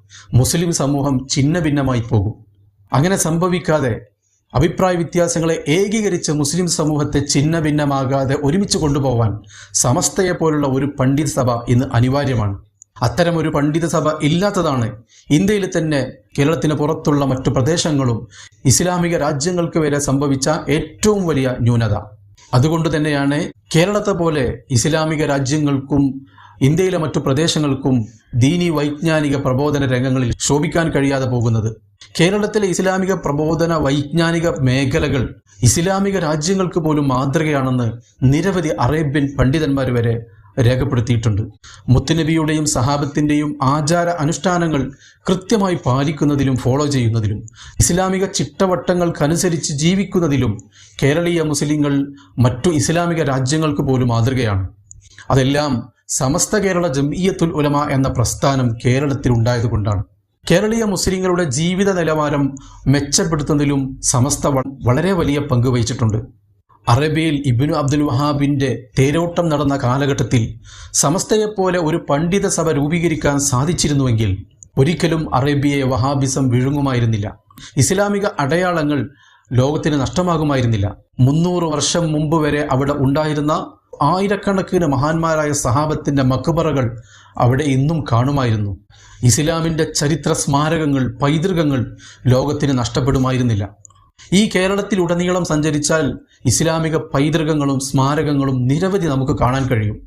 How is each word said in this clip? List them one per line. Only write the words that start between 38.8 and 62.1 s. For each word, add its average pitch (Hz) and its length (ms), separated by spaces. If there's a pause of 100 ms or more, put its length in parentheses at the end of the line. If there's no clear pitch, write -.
അറേബ്യൻ 143 460 (100)
പണ്ഡിതന്മാർ 135 540
വരെ 117 240 (520)
രേഖപ്പെടുത്തിയിട്ടുണ്ട്. 120 760 (460)
മുത്തുനബിയുടെയും 156 800
സഹാബത്തിൻ്റെയും 147 840 (120)
ആചാര 156 460 (120)
അനുഷ്ഠാനങ്ങൾ 165 600 (440)
കൃത്യമായി 185 580
പാലിക്കുന്നതിലും 139 720
ഫോളോ 135 300
ചെയ്യുന്നതിലും 113 540 (380)
ഇസ്ലാമിക 190 460 (120)
ചിട്ടവട്ടങ്ങൾക്കനുസരിച്ച് 170 1400 (100)
ജീവിക്കുന്നതിലും 160 720 (440)
കേരളീയ 170 440
മുസ്ലിങ്ങൾ 147 500 (460)
മറ്റു 123 320
ഇസ്ലാമിക 165 520
രാജ്യങ്ങൾക്ക് 143 640
പോലും 127 240
മാതൃകയാണ്. 117 520 (640)
അതെല്ലാം 139 440 (420)
സമസ്ത 151 400
കേരള 185 320
ജംഇയ്യത്തുൽ 160 640
ഉലമ 147 240 (140)
എന്ന 135 180
പ്രസ്ഥാനം 131 580 (120)
കേരളത്തിൽ 131 540
ഉണ്ടായതുകൊണ്ടാണ്. 113 720 (420)
കേരളീയ 214 400
മുസ്ലിങ്ങളുടെ 185 640
ജീവിത 180 420
നിലവാരം 156 500 (440)